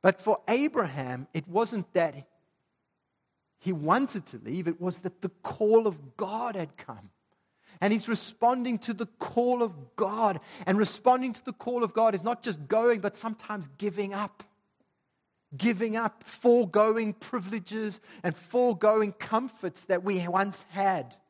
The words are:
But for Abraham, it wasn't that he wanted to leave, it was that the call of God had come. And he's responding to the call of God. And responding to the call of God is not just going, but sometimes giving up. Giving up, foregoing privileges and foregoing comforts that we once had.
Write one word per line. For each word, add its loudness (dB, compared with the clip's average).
But 4
for 0
Abraham, -2
it -6
wasn't -4
that 2
he -4
wanted 0
to -16
leave, -6
it -6
was -4
that -10
the -4
call 4
of -6
God -6
had -8
come. -18
And 4
he's -2
responding 0
to -6
the -6
call 0
of -6
God. 0
And 2
responding 2
to -14
the -8
call -2
of -2
God 4
is -4
not -2
just -6
going, 4
but -4
sometimes -10
giving -4
up. -8
Giving 0
up, -4
foregoing 4
privileges -6
and 0
foregoing 2
comforts -4
that 0
we 0
once -2
had. -2